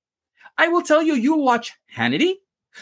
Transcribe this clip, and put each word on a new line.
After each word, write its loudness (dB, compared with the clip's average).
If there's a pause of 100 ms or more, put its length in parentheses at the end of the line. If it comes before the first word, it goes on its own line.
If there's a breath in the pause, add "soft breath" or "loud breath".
(580 soft breath)
I 2
will 0
tell 2
you, 0
you 0
watch -2 (220)
Hannity, 0 (460 loud breath)